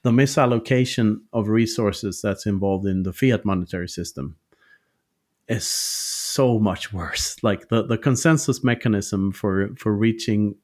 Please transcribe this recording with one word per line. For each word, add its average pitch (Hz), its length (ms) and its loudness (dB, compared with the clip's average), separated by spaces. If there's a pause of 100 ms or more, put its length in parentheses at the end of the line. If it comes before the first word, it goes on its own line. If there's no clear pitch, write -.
The 127 80 2
misallocation 123 1080 2 (140)
of 107 160 0
resources 110 720 0
that's 98 240 -4
involved 98 420 0
in 95 160 0
the 92 100 -4
fiat 123 300 2
monetary 90 460 -2
system 78 480 -10 (1120)
is 113 180 -4
so - 920 -2
much 104 340 0
worse. - 500 -6
Like, 101 240 0
the, 113 180 2
the 117 120 0
consensus 143 680 2
mechanism 104 680 0
for, 98 420 0
for 107 180 -2
reaching 107 720 0